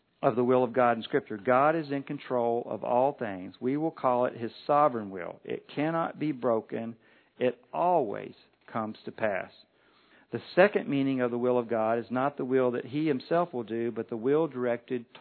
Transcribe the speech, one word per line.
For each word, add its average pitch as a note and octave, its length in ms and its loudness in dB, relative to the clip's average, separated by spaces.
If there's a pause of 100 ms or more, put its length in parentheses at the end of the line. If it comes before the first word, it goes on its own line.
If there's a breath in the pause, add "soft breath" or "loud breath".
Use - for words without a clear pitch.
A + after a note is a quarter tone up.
(220)
of A#2 160 2
the B2 80 2
will B2+ 180 6
of B2 80 -2
God A#2+ 240 4
in A2 80 -8
Scripture. - 320 -4
God B2+ 400 4
is D3 160 -4
in C#3 120 -4
control A#2+ 640 -2
of A2+ 200 -6
all B2 260 4
things. G2 480 -8
We C3 160 -2
will D#3 160 -2
call B2 320 2
it - 140 -2
his A#2 160 -8 (120)
sovereign C3+ 440 2
will. F2 340 -10
It - 320 -8
cannot D#3+ 420 -2
be D3+ 140 -4
broken. A#2 640 -2 (440 soft breath)
It B2 220 0 (120)
always C#3+ 600 0 (380)
comes A2 320 -4
to G#2+ 80 -10
pass. G2 400 -4 (840 soft breath)
The A#2 80 -4 (140)
second G3 340 6
meaning C3+ 320 0
of B2 100 2
the A#2+ 60 -2
will B2 220 2
of A2+ 100 -4
God A2+ 300 2
is A2 100 -8
not C3 280 -2
the C#3+ 60 -4
will B2+ 280 2
that B2 140 -4
he D3 220 -2
himself E3 460 0
will A#2+ 100 -4
do, A#2 280 -2
but A2+ 180 -6
the A#2 80 -6
will D3 300 2
directed B2 580 -4 (160)